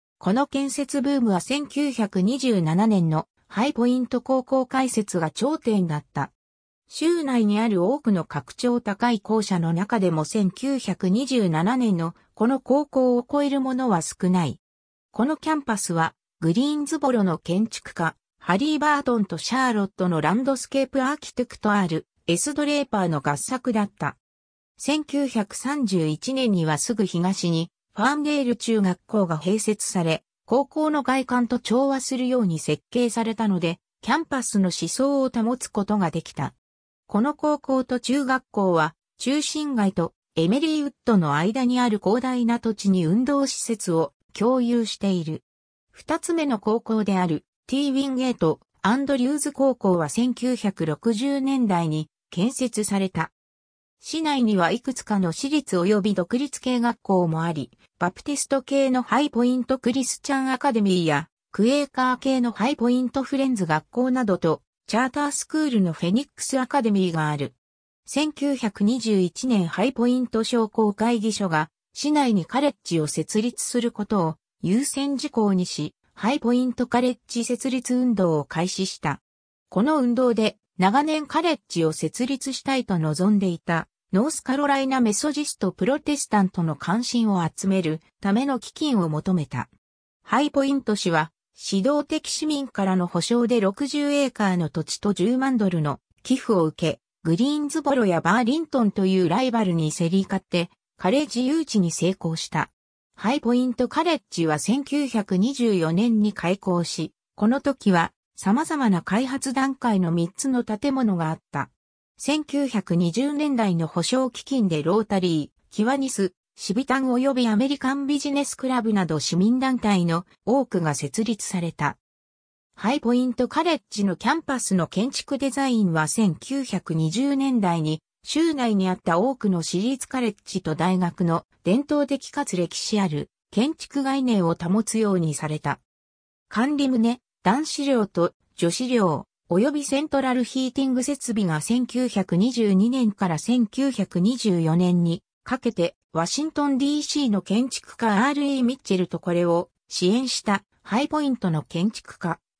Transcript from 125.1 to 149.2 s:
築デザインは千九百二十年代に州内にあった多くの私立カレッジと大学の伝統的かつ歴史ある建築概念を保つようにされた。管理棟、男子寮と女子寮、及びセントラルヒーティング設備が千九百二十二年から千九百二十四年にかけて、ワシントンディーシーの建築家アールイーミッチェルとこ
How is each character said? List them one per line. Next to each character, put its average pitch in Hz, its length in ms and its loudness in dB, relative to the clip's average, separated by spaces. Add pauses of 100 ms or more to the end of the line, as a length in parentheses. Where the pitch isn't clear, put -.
築 - 260 -6
デ 277 120 -2
ザ 269 180 -2
イ 233 160 2
ン 180 80 2
は 156 160 0
千 196 280 2
九 269 280 -6
百 185 300 -6
二 160 180 0
十 269 240 0
年 269 240 0
代 170 220 0
に 156 200 -2 (260)
州 320 280 2
内 240 180 0
に 190 160 2
あ 185 40 0
っ - 60 -6
た 170 200 0
多 254 160 2
く 208 160 0
の 175 100 0
私 175 200 -2
立 254 280 -4
カ 262 100 -4
レ 240 100 0
ッ 208 60 -8 (100)
ジ - 180 -6
と 156 100 -4
大 180 240 0
学 180 280 -2
の 165 200 0 (180)
伝 233 240 2
統 294 200 0
的 277 240 -6
か 294 120 -4
つ 190 140 -6
歴 170 180 -4
史 - 240 -2
あ 196 80 2
る 147 220 -4 (220)
建 269 240 0
築 - 260 -6
概 269 220 0
念 214 240 2
を 165 80 0
保 185 260 0
つ 220 160 -4
よ 208 160 2
う 185 60 2
に 156 160 0
さ 156 120 -6
れ 151 120 -4
た。 139 200 -6 (680)
管 269 260 0
理 277 140 2
棟、 233 300 2 (240)
男 247 240 2
子 - 180 -6
寮 240 220 2
と 175 260 0 (220)
女 170 160 0
子 254 160 -4
寮、 196 400 2 (240)
及 214 200 2
び 285 120 -4
セ 277 180 0
ン 302 80 -4
ト 269 120 0
ラ 262 120 0
ル 247 100 0
ヒ 262 260 -2
ー - 20 -8
テ 269 100 -2
ィ 269 80 2
ン 247 60 2
グ 254 80 0
設 277 300 -4
備 208 120 0
が 156 160 0
千 240 240 0
九 247 220 -2
百 190 280 -2
二 214 160 4
十 220 220 2
二 196 160 4
年 247 220 2
か 196 160 -4
ら 160 100 0
千 233 300 2
九 269 240 0
百 190 280 -2
二 233 180 2
十 185 220 2
四 160 160 2
年 180 280 4
に 170 180 0 (220)
か - 160 -4
け - 120 -2
て、 - 240 -2 (160)
ワ 160 140 0
シ 285 200 -4
ン 320 60 -6
ト 294 160 0
ン 269 120 0
デ 277 60 0
ィ 294 140 0
ー - 40 -4
シ 294 220 -2
ー 240 40 2
の 202 140 0
建 240 260 0
築 - 260 -12
家 214 320 2
ア 294 40 0
ー - 20 -2
ル 285 100 -2
イ 277 40 0 (140)
ー - 20 2
ミ 247 160 0
ッ - 20 -20
チ - 140 -2
ェ - 20 0
ル 180 100 0
と 170 120 -8
こ 175 140 -4